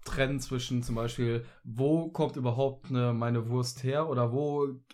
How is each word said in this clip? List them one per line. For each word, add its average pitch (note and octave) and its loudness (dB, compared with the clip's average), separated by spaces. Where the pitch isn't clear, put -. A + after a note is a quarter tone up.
trennen C3+ 0
zwischen B2 -2
zum A#2+ -2
Beispiel, A#2 0
wo D3 2
kommt D3+ 0
überhaupt, C3+ 0
ne, B2 2
meine A#2 0
Wurst B2 -2
her C#3+ 0
oder B2 2
wo, C#3+ 0